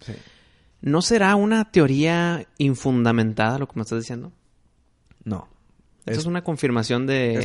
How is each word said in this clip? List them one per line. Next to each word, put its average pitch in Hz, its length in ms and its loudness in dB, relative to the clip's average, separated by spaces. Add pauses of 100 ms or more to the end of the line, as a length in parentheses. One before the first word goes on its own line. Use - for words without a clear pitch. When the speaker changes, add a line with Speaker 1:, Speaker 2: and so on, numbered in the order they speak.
Speaker 1:
Sí. 113 60 -12 (720)
Speaker 2:
¿No 147 160 2
será 202 360 2
una 214 340 2
teoría 165 720 2 (140)
infundamentada 117 1000 2
lo 139 120 -6
que - 80 -20
me 113 60 -6
estás 113 180 -6
diciendo? 123 320 -12 (880)
Speaker 1:
No. 107 260 -8 (520)
Speaker 2:
Esto - 100 -10
Speaker 1:
Es-, 113 80 -2
Speaker 2:
es 156 80 -6
una 175 160 -4
confirmación 123 640 -2
de, 131 280 0 (100)